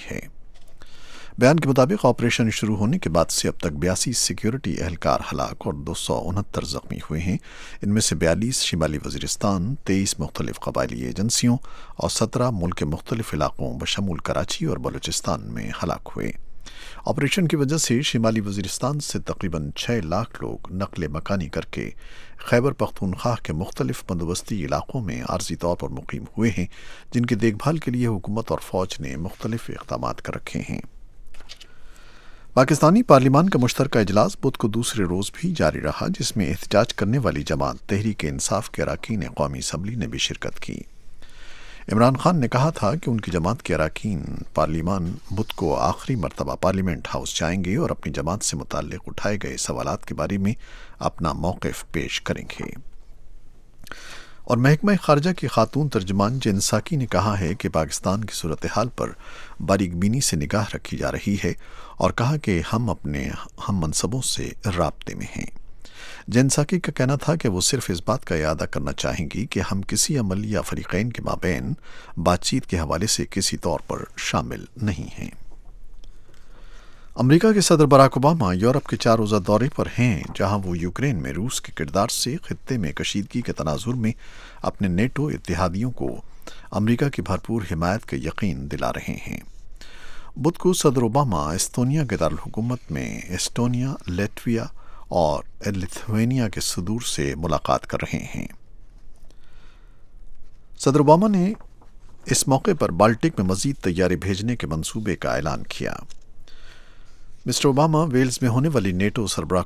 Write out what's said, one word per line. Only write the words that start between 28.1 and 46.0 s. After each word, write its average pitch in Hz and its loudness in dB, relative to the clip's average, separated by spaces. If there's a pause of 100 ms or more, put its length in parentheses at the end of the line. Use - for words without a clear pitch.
اور 80 2
فوج - -2
نے 67 -6
مختلف 110 -6
اقدامات - -4
کر - -6
رکھے - -6 (100)
ہیں۔ 50 -4 (1700)
پاکستانی 156 8
پارلیمان 139 8
کا 151 4
مشترکہ 123 2
اجلاس 107 4
بدھ 135 0
کو 113 2
دوسرے 110 0
روز 90 0
بھی 175 -2
جاری 76 2
رہا، 71 -2 (120)
جس - -2
میں 85 2
احتجاج - 2
کرنے 107 2
والی 76 2
جماعت 69 0 (100)
تحریک 101 0
انصاف 78 -2
کے - -4
اراکین 85 -2 (140)
قومی 71 0
اسمبلی 92 -4
نے 98 -2
بھی 60 -6
شرکت - -4
کی۔ - -6 (1120)
عمران 120 8
خان 165 4
نے 117 4
کہا 135 4
تھا 110 2
کہ 165 -2
ان 113 2
کی - -6
جماعت 87 0
کے 90 0
اراکین 78 0 (300)
پارلیمان 82 0 (180)
بدھ 104 -2
کو 76 2
آخری 87 0